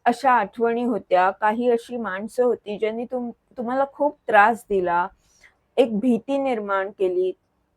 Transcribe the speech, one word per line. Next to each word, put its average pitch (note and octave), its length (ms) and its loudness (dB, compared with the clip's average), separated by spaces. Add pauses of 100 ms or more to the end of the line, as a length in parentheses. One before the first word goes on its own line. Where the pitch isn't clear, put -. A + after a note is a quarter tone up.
अशा A#3+ 260 2
आठवणी A#3 520 0
होत्या, F#3+ 480 2
काही A3 380 0
अशी A#3 280 -2
माणसं G#3+ 460 -6
होती G#3 340 -2
ज्यांनी A3 280 -4
तुम-, A#3+ 520 -10
तुम्हाला B3+ 360 -2
खूप D4 240 -2 (100)
त्रास G#3+ 420 4
दिला, F3+ 380 0 (720)
एक A3+ 220 2
भीती B3 380 0
निर्माण G#3 520 -2
केली, F#3 420 -2 (460)